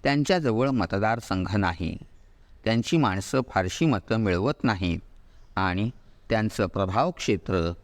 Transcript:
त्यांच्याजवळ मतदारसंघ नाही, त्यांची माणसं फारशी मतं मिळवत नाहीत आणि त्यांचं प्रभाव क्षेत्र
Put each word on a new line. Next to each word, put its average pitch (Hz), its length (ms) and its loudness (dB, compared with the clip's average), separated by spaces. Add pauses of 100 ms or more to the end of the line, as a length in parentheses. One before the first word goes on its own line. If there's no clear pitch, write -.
त्यांच्याजवळ 139 640 2
मतदारसंघ 98 880 -2
नाही, 85 400 -2 (680)
त्यांची 113 320 0
माणसं 113 520 0
फारशी 95 380 0
मतं 113 300 0
मिळवत 104 480 0
नाहीत 92 340 0 (580)
आणि 95 340 0 (400)
त्यांचं 110 360 0
प्रभाव 98 440 0
क्षेत्र 92 640 -2 (120)